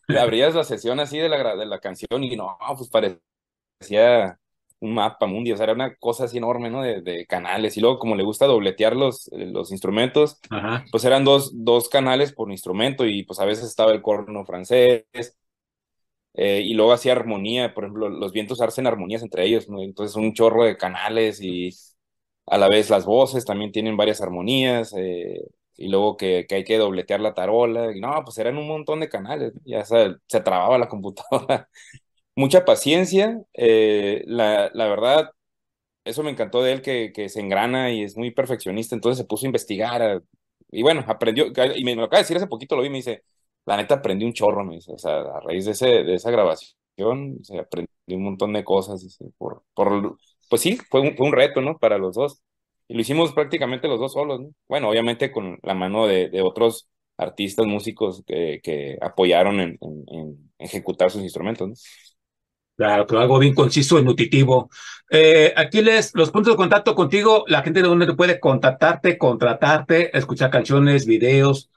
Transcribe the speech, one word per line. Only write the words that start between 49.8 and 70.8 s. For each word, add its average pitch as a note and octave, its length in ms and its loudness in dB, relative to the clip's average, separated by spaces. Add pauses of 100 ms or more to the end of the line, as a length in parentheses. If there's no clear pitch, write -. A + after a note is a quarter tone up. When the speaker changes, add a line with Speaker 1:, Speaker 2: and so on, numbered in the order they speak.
Speaker 1:
pues A#2 120 0
sí, G3+ 160 0 (120)
fue C3+ 120 2
un, C#3+ 160 0
fue C3 100 0
un D3 60 0
reto, C3 280 4
¿no? D3+ 180 -4
Para G#2 180 2
los F#2 180 -4
dos, C#3 280 -4 (440)
y A#2 80 -14
lo A#2 60 0
hicimos D3 320 0
prácticamente C#3+ 540 -2
los B2+ 120 -2
dos C3+ 140 -6
solos, C#3 280 -4
¿no? C#3+ 80 -18 (180)
Bueno, C3 220 -2
obviamente A#2 420 0
con F#2 320 -8
la G2 100 -4
mano G2 340 0
de, F#2 220 2
de F#2+ 120 -2
otros A2+ 480 0 (280)
artistas, G2+ 480 -2
músicos G#2 640 -4
que, D#2+ 360 -4
que C#2+ 380 -8
apoyaron F#2 580 2
en, E2+ 220 -6
en, D2+ 280 -16
en D2+ 500 -16
ejecutar F#2 520 -2
sus G2+ 120 -8
instrumentos, F#2+ 460 -8
¿no? A2+ 60 -14 (1040)
Speaker 2:
Claro, G#2 300 2
pero A2+ 140 2
algo B2+ 180 6
bien C#3 160 6
conciso C#3+ 440 4
y C#3 40 6
nutritivo. B2+ 680 4 (400)
Eh, D#3 460 8
Aquiles, G#3+ 580 2
los D#3+ 180 2
puntos G#3+ 220 4
de G#3+ 40 4
contacto G3+ 360 4
contigo, G3+ 540 4
la C#3+ 160 2
gente D#3+ 180 2
de F3+ 60 4
dónde F3 280 4
puede F3 260 4
contactarte, D#3 760 4
contratarte, D3 1000 2
escuchar C3 340 0
canciones, C#3 540 4